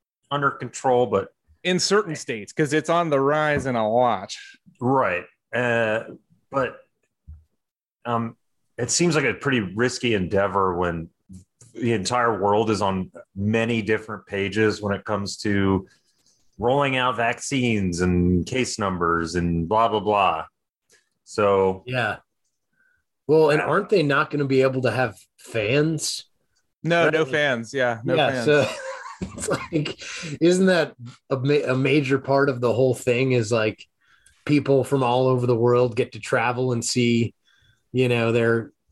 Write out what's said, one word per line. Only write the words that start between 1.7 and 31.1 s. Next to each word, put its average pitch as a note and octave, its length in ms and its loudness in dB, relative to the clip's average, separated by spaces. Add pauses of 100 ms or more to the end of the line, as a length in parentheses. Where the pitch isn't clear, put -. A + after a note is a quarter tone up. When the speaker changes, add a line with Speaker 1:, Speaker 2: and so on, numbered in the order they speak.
Speaker 2:
certain F#3+ 360 0
states, A2+ 380 -10
'cause D3+ 180 0
it's D3+ 180 0
on E3+ 200 2
the C#3+ 100 2
rise D3 460 0
in B2+ 100 -2
a A2+ 160 0
lot. A2+ 420 0 (460)
Speaker 1:
Right. A#2 460 0 (280)
Uh, A#2 500 0 (460)
but, B2+ 300 -4 (1300)
um, A#2 320 -4 (400)
it B2 140 -4
seems E3+ 260 2
like C#3 80 2
a A2+ 80 0
pretty C3 260 -2
risky A2+ 540 -2
endeavor F#2+ 640 0
when E2+ 320 -4 (640)
the A#2+ 180 -2
entire A#2 500 0
world G#2 280 2
is G2+ 120 0
on F#2+ 300 -2 (240)
many A2+ 460 0
different G#2+ 440 -4
pages G2+ 560 0
when G2+ 120 -2
it F#2+ 100 -6
comes G2+ 360 -4
to G2 460 2 (720)
rolling C3 380 0
out B2+ 220 0
vaccines A#2 840 -2
and F2+ 460 2
case - 340 -4
numbers E2+ 560 -2
and E2+ 320 -2
blah, A2 220 2
blah, G#2+ 100 -2
blah. F#2 460 0 (800)
So F#2+ 600 0
Speaker 3:
Yeah. A#2 320 -4 (1120)
Well, D#3 240 4
and D3+ 80 2
Speaker 1:
Yeah. - 80 -2
Speaker 3:
aren't F#3 220 -2
they F#3+ 120 4
not C#3+ 300 0
gonna D3 140 -2
be C3 160 4
able C3 220 2
to A#2+ 80 2
have A#2+ 260 -2 (200)
fans? D3 840 -2 (600)
Speaker 2:
No, E3+ 220 2
Speaker 3:
Right. D#3 80 2
Speaker 2:
no D#3 120 0
fans. C3+ 480 -2
Yeah, A#2+ 320 -2
no - 100 0
Speaker 3:
Yeah, C#3 160 2
Speaker 2:
fans. B2 140 -4
Speaker 3:
so D3 240 4 (300)
<laughs> - 220 -16
it's - 280 -10
like, - 920 -6
isn't F3+ 260 4
that E3+ 280 2 (340)